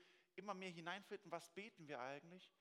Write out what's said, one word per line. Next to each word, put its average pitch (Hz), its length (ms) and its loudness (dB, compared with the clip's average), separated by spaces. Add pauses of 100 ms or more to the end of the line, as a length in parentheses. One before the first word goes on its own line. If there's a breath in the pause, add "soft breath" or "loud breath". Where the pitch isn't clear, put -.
(360 loud breath)
immer 196 180 2
mehr 185 160 2
hineinfinden, 175 640 0
was 165 180 0
beten 180 380 -6
wir 143 120 2
eigentlich. 147 500 0 (120)